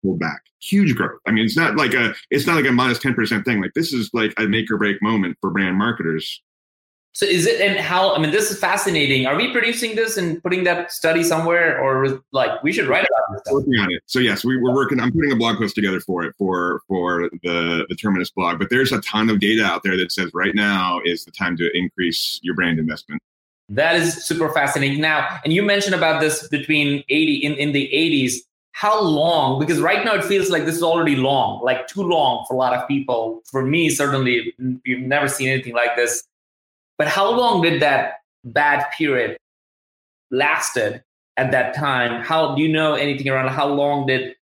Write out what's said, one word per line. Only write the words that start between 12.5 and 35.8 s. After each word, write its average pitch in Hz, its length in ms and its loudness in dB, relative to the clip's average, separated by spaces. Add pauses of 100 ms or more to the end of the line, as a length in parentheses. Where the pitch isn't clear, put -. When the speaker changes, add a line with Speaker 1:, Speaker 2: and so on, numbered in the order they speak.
Speaker 2:
we 156 100 2
should - 140 0
write 190 180 2
about - 300 0
this 101 80 -12
stuff? - 120 -2
Speaker 1:
Working 135 240 2
on 92 140 0
it. 85 140 -6
So 127 140 0
yes, 107 240 2
we, 131 120 2
we're 123 180 2
working, 131 260 2
I'm 127 120 0
putting 147 200 2
a 120 40 2
blog 113 220 2
post 107 160 -2
together 95 260 0
for 90 240 -4
it, - 140 -8
for, 90 500 -2
for 87 400 -2 (140)
the, 85 460 0
the 92 60 -4
Terminus 92 360 -2
blog, 85 280 -2
but 98 120 -2
there's 127 200 2
a 113 120 0
ton 110 260 0
of 107 100 2
data 107 260 2
out 87 200 -2
there 95 140 0
that 90 140 -2
says 90 220 -4
right 92 200 -2
now 92 500 0
is 85 200 -2
the - 60 -20
time 87 280 -4
to 85 180 0
increase 90 680 -4
your 87 120 -4
brand 85 240 0
investment. 78 420 -6 (480)
Speaker 2:
That 151 260 0
is 165 300 -2
super 160 240 -2
fascinating. 139 520 0
Now, 156 440 0
and 151 80 0
you 190 100 4
mentioned 202 320 0
about 160 260 2
this 151 280 -2
between 143 640 -2
eighty, 151 260 2
in, 147 160 -2
in 147 200 -2
the 139 220 0
eighties. 147 500 0 (280)
How 214 280 0
long? 151 600 2
Because 156 200 0
right 202 240 2
now 220 120 0
it 175 80 -2
feels 190 260 0
like 156 140 0
this 160 100 -2
is 170 80 -4
already 165 320 2
long, 131 480 0
like, 127 240 -2
too 190 160 -8
long 156 460 0
for 127 60 -4
a - 20 0
lot 127 180 2
of 123 140 -4
people. 117 600 -2
For 135 160 -2
me, 165 240 2
certainly, 127 640 0 (320)
you've 127 220 -4
never 139 220 0
seen 131 200 -2
anything 127 260 -2
like 120 200 0